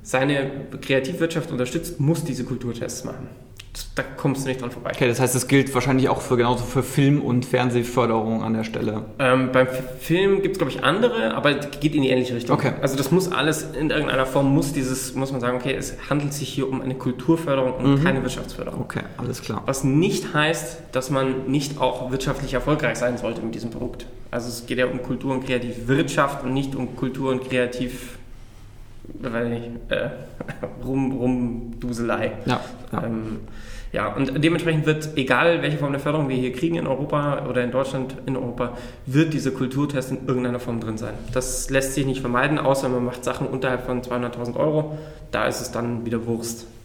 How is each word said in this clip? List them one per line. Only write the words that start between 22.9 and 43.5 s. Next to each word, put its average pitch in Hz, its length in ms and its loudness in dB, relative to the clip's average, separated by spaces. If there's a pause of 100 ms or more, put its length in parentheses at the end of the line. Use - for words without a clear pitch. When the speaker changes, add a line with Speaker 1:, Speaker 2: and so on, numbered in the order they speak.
Speaker 1:
sein 123 200 0
sollte 113 240 -4
mit 113 120 -4
diesem 113 160 -6
Produkt. - 380 -8 (240)
Also 123 180 -4
es 117 160 -8
geht 123 140 -2
ja 127 80 2
um 123 160 -4
Kultur 131 300 -2
und 127 120 -2
Kreativwirtschaft 127 1000 0
und 131 100 -2
nicht 135 220 -2
um 123 220 -4
Kultur 135 340 -2
und 127 160 -2
Kreativ-, - 680 -2 (1040)
weiß 120 240 -2
ich 117 140 -2
nicht, 120 120 -8 (180)
äh, - 200 0 (360)
<laughs> - 400 -10
Rum-, 131 280 0
Rumduselei. 117 1200 -2 (120)
Speaker 2:
Ja, 127 140 2 (320)
ja. 107 140 -2
Speaker 1:
Ähm, 110 340 -4 (540)
ja, 107 200 0
und 135 280 0
dementsprechend 165 440 4
wird, 156 320 0
egal 143 460 4
welche 147 140 0
Form 143 140 0
der 139 80 0
Förderung 147 300 2
wir 131 80 0
hier 127 160 0
kriegen 165 220 0
in 131 120 -2
Europa 143 600 0
oder 123 120 2
in 120 100 0
Deutschland, 131 440 0 (100)
in 131 120 -2
Europa, 120 400 -4 (280)
wird 147 280 4
dieser 127 180 0
Kulturtest 139 600 0
in 127 160 -4
irgendeiner 123 340 0
Form 117 180 -2
drin 110 180 -4
sein. 110 160 -6 (200)
Das 131 360 -2
lässt 135 240 2
sich 143 120 0
nicht 135 160 0
vermeiden, 131 360 2
außer 135 300 2
man 123 160 2
macht 123 220 -4
Sachen 135 220 -2
unterhalb 127 380 -2